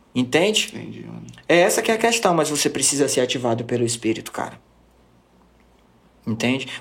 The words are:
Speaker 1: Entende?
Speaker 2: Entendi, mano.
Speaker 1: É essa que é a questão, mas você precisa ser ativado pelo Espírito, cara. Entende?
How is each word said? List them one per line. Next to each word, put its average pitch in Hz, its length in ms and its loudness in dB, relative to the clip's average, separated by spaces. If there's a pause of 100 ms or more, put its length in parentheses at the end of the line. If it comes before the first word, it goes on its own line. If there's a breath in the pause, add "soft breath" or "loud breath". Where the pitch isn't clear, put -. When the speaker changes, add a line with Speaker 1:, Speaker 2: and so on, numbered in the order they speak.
(140)
Speaker 1:
Entende? 156 600 2
Speaker 2:
Entendi, 113 320 -14
mano. 113 160 -14 (260)
Speaker 1:
É 165 120 6
essa 214 200 4
que 226 100 0
é 226 40 4
a 220 40 -2
questão, 233 360 2
mas 151 160 2
você 147 180 0
precisa 139 400 0
ser 131 120 0
ativado 120 440 0
pelo 120 200 0
Espírito, 113 480 -4
cara. - 280 -8 (1700)
Entende? 120 400 -2 (140 loud breath)